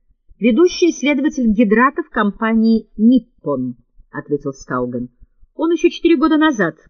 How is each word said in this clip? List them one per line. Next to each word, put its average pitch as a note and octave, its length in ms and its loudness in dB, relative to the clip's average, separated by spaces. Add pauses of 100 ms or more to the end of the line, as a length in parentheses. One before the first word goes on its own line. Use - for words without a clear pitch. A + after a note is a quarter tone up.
(380)
Ведущий D#4 520 2
исследователь C4+ 580 -2
гидратов A#3 640 0
компании A3 880 -2
«Ниппон», — C#3+ 800 0 (360)
ответил C#3+ 420 -6
Скауген. B2 560 -8 (460)
«Он D#4+ 160 -2
еще E4+ 180 0
четыре E4 280 0
года D#4 180 2
назад B3 400 0 (140)